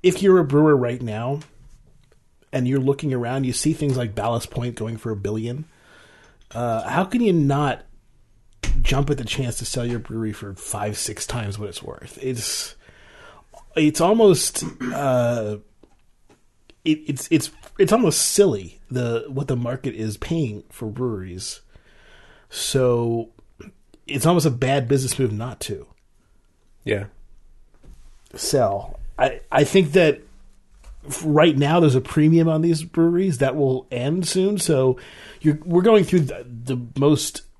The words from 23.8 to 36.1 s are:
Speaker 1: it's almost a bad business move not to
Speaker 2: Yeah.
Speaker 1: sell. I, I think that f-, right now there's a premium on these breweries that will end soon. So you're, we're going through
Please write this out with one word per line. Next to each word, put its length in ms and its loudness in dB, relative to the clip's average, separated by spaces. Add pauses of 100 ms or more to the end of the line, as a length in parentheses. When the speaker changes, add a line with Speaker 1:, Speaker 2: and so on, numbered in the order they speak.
Speaker 1:
it's 180 -4
almost 220 4
a 40 2
bad 360 -2
business 320 0
move 120 0
not 300 -8
to 240 -10 (1000)
Speaker 2:
Yeah. 220 -2 (1300)
Speaker 1:
sell. 680 -2 (200)
I, 220 -2 (100)
I 140 4
think 260 4
that 300 4 (840)
f-, 160 -10
right 320 4
now 240 4
there's 160 6
a 60 4
premium 480 4
on 120 0
these 220 0
breweries 540 0
that 180 0
will 360 0
end 360 -2
soon. 300 0
So 400 2 (440)
you're, 220 2
we're 200 2
going 220 6
through 160 2